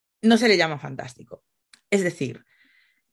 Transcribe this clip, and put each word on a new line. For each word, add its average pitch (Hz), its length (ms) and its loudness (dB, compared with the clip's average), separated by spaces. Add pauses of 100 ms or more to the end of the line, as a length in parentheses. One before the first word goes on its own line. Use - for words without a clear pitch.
(220)
no 226 160 4
se 240 100 2
le 196 100 4
llama 160 200 -2
fantástico. - 640 -14 (460)
Es 196 140 2
decir, 165 400 -6 (680)